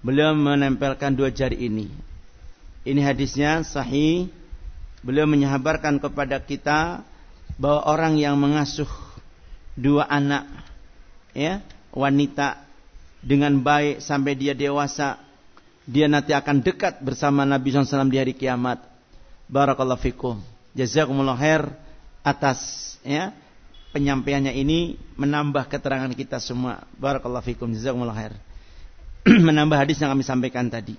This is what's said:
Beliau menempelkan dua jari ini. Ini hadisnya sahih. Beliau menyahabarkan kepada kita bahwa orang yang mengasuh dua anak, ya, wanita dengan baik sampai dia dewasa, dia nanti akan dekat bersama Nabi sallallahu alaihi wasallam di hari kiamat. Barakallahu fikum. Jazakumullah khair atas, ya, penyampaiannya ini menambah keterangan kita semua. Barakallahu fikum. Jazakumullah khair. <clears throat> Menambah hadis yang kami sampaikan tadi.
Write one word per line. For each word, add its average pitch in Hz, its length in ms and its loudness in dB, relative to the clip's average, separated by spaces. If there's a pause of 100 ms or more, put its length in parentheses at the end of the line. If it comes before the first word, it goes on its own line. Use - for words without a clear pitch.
Beliau 151 320 4
menempelkan 139 800 2
dua 135 160 0
jari 123 320 -2
ini. 107 240 -4 (960)
Ini 139 160 2
hadisnya 143 640 0
sahih. 151 640 0 (720)
Beliau 139 240 2
menyahabarkan 143 720 2
kepada 139 400 -4
kita 151 640 -2 (560)
bahwa 147 320 2
orang 156 240 4
yang 143 240 4
mengasuh 143 480 2 (880)
dua 143 320 2
anak, 143 400 0 (880)
ya, 165 240 -2 (320)
wanita 139 760 0 (520)
dengan 143 440 4
baik 147 360 2
sampai 139 400 -2
dia 139 160 -2
dewasa, 143 640 -2 (720)
dia 147 160 4
nanti 147 280 4
akan 139 280 2
dekat 180 400 -2
bersama 143 400 0
Nabi 135 320 0
sallallahu 139 120 4
alaihi 143 80 -4
wasallam 135 200 2
di 135 40 2
hari 131 160 0
kiamat. 127 440 -2 (720)
Barakallahu 131 520 2
fikum. 123 360 -4 (360)
Jazakumullah 135 640 2
khair 151 280 2 (560)
atas, 139 360 0 (440)
ya, 156 320 -4 (560)
penyampaiannya 139 640 0
ini 160 440 0 (200)
menambah 143 480 0
keterangan 135 480 -4
kita 131 240 -8
semua. 123 560 -6
Barakallahu 127 480 -4
fikum. 117 320 -6
Jazakumullah 120 400 -4
khair. 107 200 -8 (920)
<clears throat> 196 200 8
Menambah 151 360 4
hadis 143 160 0
yang 143 160 0
kami 135 80 2
sampaikan 127 480 -2
tadi. 113 280 -10